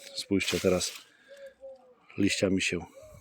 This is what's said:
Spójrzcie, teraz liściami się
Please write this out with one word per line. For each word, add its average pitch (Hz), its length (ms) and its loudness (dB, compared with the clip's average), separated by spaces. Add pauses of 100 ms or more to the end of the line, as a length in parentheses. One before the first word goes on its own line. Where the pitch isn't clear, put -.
(140)
Spójrzcie, 90 460 0
teraz 90 320 2 (1300)
liściami 95 440 2
się - 180 -2 (400)